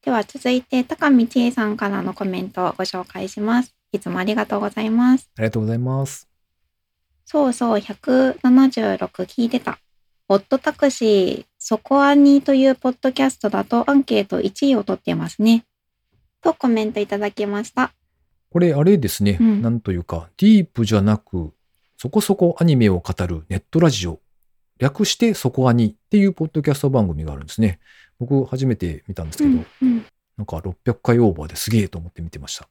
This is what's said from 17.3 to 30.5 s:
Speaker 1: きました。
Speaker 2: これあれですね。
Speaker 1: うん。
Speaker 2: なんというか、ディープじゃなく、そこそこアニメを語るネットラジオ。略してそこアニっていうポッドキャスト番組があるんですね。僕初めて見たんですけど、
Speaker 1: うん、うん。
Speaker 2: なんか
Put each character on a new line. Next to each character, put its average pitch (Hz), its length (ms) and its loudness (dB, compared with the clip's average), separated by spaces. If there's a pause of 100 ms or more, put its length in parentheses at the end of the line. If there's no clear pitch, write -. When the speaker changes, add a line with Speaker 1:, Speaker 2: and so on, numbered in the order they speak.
Speaker 1:
き 208 140 -6
ま 202 180 -6
し - 80 -14
た。 - 220 -4 (560)
Speaker 2:
こ 170 100 -2
れ 170 140 4
あ 143 100 2
れ 196 140 6
で 120 100 -2
す - 160 -4
ね。 101 160 2
Speaker 1:
う 226 40 4
ん。 214 180 2
Speaker 2:
な 117 80 0
ん 117 100 -2
と 98 140 -4
い 87 40 -2
う 87 60 -6
か、 82 320 -10
デ 202 120 2
ィ 214 160 8
ー - 20 -2
プ - 180 -4
じ 107 140 0
ゃ 98 40 4
な 104 160 2
く、 80 360 -8 (440)
そ 127 120 -10
こ 214 120 0
そ 196 140 0
こ 170 240 2
ア 170 40 2
ニ 160 120 4
メ 113 140 4
を 90 100 2
語 90 260 -6
る 82 240 -8
ネ 92 80 -4
ッ - 140 -6
ト 160 80 0
ラ 165 100 4
ジ 98 160 -4
オ。 - 140 -8 (580)
略 139 280 -2
し - 100 -4
て 233 180 2
そ - 160 -4
こ 127 180 0
ア 117 60 4
ニ 117 140 4
っ - 80 -4 (140)
て 214 80 2
い 196 80 4
う 185 80 2
ポ 160 120 -4
ッ 151 80 -8
ド 151 80 -2
キ 147 80 0
ャ 139 60 0
ス - 60 -8
ト 135 100 0
番 113 160 2
組 80 160 -6
が 76 100 -8
あ - 40 -10
る 71 60 -14
ん 73 40 -18
で - 60 -16
す - 60 -6
ね。 101 200 0 (400)
僕 131 260 0
初 131 220 -4
め 117 80 0
て 82 320 -8
見 95 80 -10
た 85 80 -8
ん 78 40 -10
で 76 40 -12
す - 80 -14
け 294 60 2
ど、 285 40 4
Speaker 1:
う 254 40 4
ん、 240 120 -2 (160)
う 262 40 0
ん。 226 200 0 (320)
Speaker 2:
な 107 60 -10
ん - 20 -8
か 82 180 -10